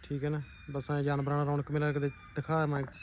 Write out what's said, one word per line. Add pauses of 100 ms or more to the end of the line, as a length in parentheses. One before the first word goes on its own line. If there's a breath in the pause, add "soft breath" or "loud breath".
ਠੀਕ
ਹੈ
ਨਾ, (300)
ਬਸ
ਐਂ
ਜਾਨਵਰਾਂ
ਨਾਲ
ਰੌਣਕ
ਮੇਲਾ
ਕਦੇ
ਦਿਖਾ,
ਮੈਂ (200)